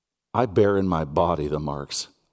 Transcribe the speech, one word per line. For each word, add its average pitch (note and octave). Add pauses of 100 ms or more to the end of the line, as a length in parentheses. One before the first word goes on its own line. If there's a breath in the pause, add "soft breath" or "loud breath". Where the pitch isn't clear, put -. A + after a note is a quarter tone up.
(340)
I B2
bear G2+
in F#2+
my D#2+
body D#2
the D2+
marks C#2+ (240)